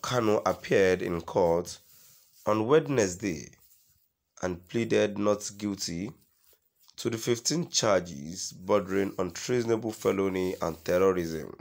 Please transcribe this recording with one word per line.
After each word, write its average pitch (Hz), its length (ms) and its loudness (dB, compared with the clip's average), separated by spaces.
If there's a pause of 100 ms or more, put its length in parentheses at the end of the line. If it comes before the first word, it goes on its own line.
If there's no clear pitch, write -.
Kanu 113 420 2
appeared 95 600 2
in 87 180 -2
court 87 560 0 (680)
on 107 180 2
Wednesday 110 880 0 (880)
and 90 260 -4
pleaded 107 520 0
not 104 360 0
guilty 101 560 -6 (840)
to - 160 -4
the 113 80 -4
fifteen 135 500 -2
charges 87 840 0
bordering 98 680 0
on 90 100 -2
treasonable 113 600 -2
felony 95 720 0
and 80 200 -4
terrorism 87 760 2